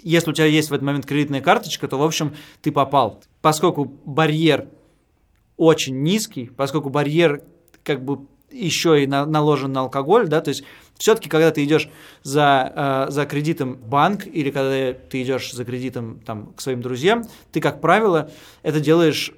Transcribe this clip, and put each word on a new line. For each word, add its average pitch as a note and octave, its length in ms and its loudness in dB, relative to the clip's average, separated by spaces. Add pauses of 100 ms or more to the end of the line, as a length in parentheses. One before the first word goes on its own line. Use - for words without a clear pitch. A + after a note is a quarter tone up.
если E3 260 2
у D3 40 -2
тебя D#3 120 2
есть D3+ 240 2
в C#3+ 40 -6
этот C3+ 100 -2
момент C#3 240 -2
кредитная C#3+ 340 -2
карточка, F3+ 460 0
то, C3+ 100 -6
в C#3 60 0
общем, D#3 320 -2 (260)
ты D3 100 -2
попал. C3+ 520 0 (180)
Поскольку D#3 440 2 (200)
барьер D#3 640 2 (920)
очень D3+ 460 2
низкий, E3+ 420 -2 (100)
поскольку C#3 340 -4
барьер D3 520 2 (420)
как C3 220 -4
бы C#3 220 -6 (240)
еще F3 420 0
и C#3 140 6
на-, C#3 180 0
наложен D3 480 0
на C3 80 -2
алкоголь, C#3 460 2
да, D#3 140 0
то D#3 80 -4
есть - 140 -4 (360)
все-таки, - 300 2
когда D#3+ 200 4
ты D3 160 0
идешь D3 240 2 (320)
за, C#3 880 0
э, D3+ 40 -6
за C#3+ 140 -2
кредитом D3 480 -4
в B2 140 -18
банк D#3 400 0
или C#3 240 -4
когда C3+ 420 -2
ты C3 300 -8
идешь B2 280 -4
за A#2+ 140 -8
кредитом, B2 580 -8
там, A2 320 -12
к - 60 -16
своим B2+ 200 -4
друзьям, C#3+ 420 0 (280)
ты, E3 80 -4
как D3+ 220 -2
правило, E3+ 480 2 (320)
это D#3 180 -2
делаешь D#3 580 2